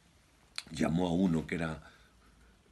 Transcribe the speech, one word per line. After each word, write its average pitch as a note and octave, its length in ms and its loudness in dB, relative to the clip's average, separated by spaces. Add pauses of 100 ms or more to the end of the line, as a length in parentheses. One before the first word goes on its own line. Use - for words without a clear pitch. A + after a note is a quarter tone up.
(680)
llamó D#2 380 0
a E2 60 0
uno E2+ 340 2
que F2+ 80 -4
era, D#2+ 360 -6 (800)